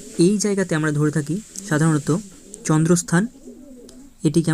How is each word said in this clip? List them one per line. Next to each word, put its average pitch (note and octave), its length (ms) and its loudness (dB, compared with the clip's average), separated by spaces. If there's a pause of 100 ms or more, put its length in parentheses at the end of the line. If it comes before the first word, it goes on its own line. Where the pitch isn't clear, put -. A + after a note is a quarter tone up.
(260)
এই G3+ 80 4 (100)
জায়গাতে G3 360 -2
আমরা D#3 200 0
ধরে D3+ 180 2
থাকি D3 180 -4 (340)
সাধারণত D3+ 400 2 (580)
চন্দ্রস্থান, E3+ 560 2 (1040)
এটিকে D#3 260 0